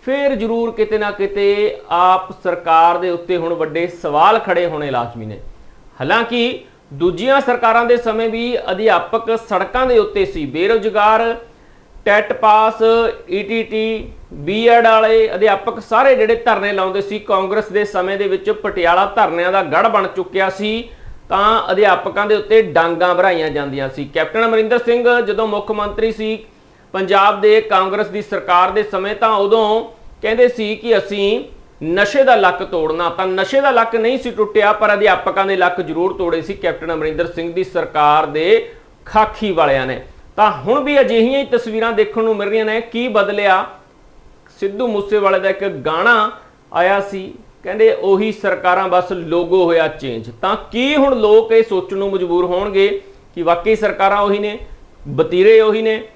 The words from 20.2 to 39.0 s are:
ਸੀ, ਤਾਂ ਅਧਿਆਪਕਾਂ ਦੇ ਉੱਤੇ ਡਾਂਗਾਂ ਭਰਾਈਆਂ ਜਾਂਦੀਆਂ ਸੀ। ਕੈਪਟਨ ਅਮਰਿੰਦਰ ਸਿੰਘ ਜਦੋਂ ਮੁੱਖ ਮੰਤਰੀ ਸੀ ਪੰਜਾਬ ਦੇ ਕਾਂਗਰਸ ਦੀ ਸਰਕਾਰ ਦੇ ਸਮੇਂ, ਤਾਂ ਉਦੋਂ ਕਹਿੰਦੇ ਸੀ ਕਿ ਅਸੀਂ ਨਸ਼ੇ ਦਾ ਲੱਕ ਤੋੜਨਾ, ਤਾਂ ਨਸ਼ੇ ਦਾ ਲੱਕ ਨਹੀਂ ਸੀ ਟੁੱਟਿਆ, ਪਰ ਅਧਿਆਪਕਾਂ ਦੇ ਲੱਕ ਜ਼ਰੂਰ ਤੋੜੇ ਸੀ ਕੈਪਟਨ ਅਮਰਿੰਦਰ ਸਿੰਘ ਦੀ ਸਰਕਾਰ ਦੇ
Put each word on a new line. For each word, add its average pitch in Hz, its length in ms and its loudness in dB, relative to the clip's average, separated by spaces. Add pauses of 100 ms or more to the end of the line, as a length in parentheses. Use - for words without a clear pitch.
ਸੀ, 214 400 -6 (400)
ਤਾਂ 208 420 0
ਅਧਿਆਪਕਾਂ 190 540 2
ਦੇ 214 100 2
ਉੱਤੇ 214 260 4
ਡਾਂਗਾਂ 170 540 2
ਭਰਾਈਆਂ 175 340 2
ਜਾਂਦੀਆਂ 139 400 -4
ਸੀ। 143 240 -10
ਕੈਪਟਨ 165 320 -2
ਅਮਰਿੰਦਰ 226 320 2
ਸਿੰਘ 240 440 2
ਜਦੋਂ 208 260 -2
ਮੁੱਖ 208 240 -4
ਮੰਤਰੀ 214 400 -2
ਸੀ 220 340 -6 (480)
ਪੰਜਾਬ 196 480 2
ਦੇ 214 200 6
ਕਾਂਗਰਸ 196 460 0
ਦੀ 190 140 -8
ਸਰਕਾਰ 185 500 0
ਦੇ 208 120 -2
ਸਮੇਂ, 202 320 -6
ਤਾਂ 226 140 0
ਉਦੋਂ 214 560 2 (360)
ਕਹਿੰਦੇ 226 260 2
ਸੀ 220 280 -4
ਕਿ 220 220 0
ਅਸੀਂ 202 480 -2 (380)
ਨਸ਼ੇ 202 400 2
ਦਾ 254 120 6
ਲੱਕ 185 280 2
ਤੋੜਨਾ, 165 460 -2
ਤਾਂ 190 180 -4
ਨਸ਼ੇ 190 340 0
ਦਾ 277 100 2
ਲੱਕ 233 240 2
ਨਹੀਂ 233 220 0
ਸੀ 254 140 -6
ਟੁੱਟਿਆ, 208 420 2
ਪਰ 214 200 2
ਅਧਿਆਪਕਾਂ 196 520 0
ਦੇ 190 100 -2
ਲੱਕ 180 260 0
ਜ਼ਰੂਰ 165 320 -4
ਤੋੜੇ 170 280 -4
ਸੀ 196 120 -10
ਕੈਪਟਨ 165 400 -6
ਅਮਰਿੰਦਰ 156 340 -4
ਸਿੰਘ 170 260 -8
ਦੀ 185 100 -4
ਸਰਕਾਰ 156 600 0
ਦੇ 165 480 0 (320)